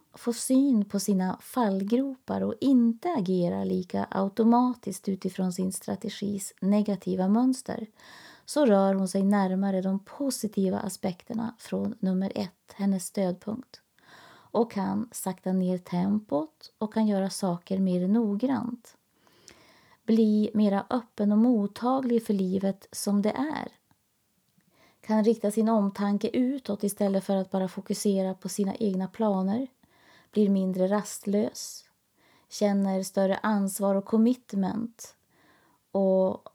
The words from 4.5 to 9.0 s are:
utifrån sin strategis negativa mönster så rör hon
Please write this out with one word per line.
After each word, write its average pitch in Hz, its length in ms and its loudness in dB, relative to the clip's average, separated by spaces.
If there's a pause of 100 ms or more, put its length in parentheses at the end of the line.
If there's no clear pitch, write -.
utifrån 185 440 -2
sin 185 200 -4
strategis 202 880 -8
negativa 190 680 0
mönster 247 580 0 (580)
så 294 220 2
rör 196 280 6
hon 190 140 0